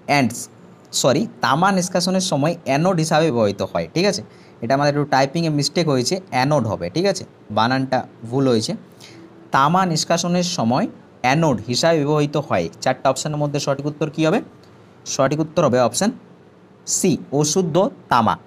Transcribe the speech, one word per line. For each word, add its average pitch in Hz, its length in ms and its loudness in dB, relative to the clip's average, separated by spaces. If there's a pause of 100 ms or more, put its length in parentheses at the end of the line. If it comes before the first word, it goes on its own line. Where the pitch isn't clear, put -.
(180)
and, 120 140 2 (720)
সরি, 139 200 2 (220)
তামা 143 340 2
নিষ্কাশনের 185 540 -2
সময় 151 220 0 (140)
অ্যানোড 165 360 0
হিসাবে 160 320 2
ব্যবহৃত 101 260 0 (100)
হয়, 85 240 -4
ঠিক 175 160 0
আছে? 185 100 -6 (420)
এটা 117 140 0
আমাদের 143 180 2
একটু 143 200 -2
টাইপিংয়ে 151 440 2
মিস্টেক 165 340 -2
হয়েছে, 127 220 0 (180)
অ্যানোড 135 380 2
হবে, 87 140 -6 (100)
ঠিক 175 160 -2
আছে? - 120 -6 (340)
বানানটা 131 400 0 (320)
ভুল 135 220 0
হয়েছে। 117 220 0 (840)
তামা 160 260 4 (120)
নিষ্কাশনের 175 540 0 (100)
সময় 131 280 0 (380)
অ্যানোড 139 340 2 (120)
হিসাবে 165 320 2
ব্যবহৃত 147 340 0 (120)
হয়। 95 180 0 (180)
চারটা 131 280 0
অপশনের 151 320 -4
মধ্যে 147 220 -4
সঠিক 139 260 -4
উত্তর 156 240 -4
কী 160 120 -2
হবে? 196 120 2 (760)
সঠিক 139 300 2
উত্তর 165 220 -2
হবে 123 200 4
অপশন 196 220 0 (880)
সি, - 140 2 (280)
অশুদ্ধ 156 360 0 (360)
তামা, 113 240 4 (120)